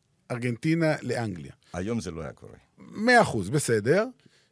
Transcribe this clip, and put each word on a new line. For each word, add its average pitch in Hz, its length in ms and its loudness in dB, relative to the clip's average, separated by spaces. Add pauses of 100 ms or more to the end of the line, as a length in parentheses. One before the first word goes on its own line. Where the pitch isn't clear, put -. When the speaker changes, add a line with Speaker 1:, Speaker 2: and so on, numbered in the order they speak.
(320)
Speaker 1:
ארגנטינה 151 680 0
לאנגליה. 101 500 -4 (220)
Speaker 2:
היום 101 280 -4
זה 92 100 -8
לא 80 100 -10
היה 67 120 -10
קורה. - 240 -20 (200)
Speaker 1:
מאה 233 440 4
אחוז, 107 280 -2
בסדר. 135 560 2 (460)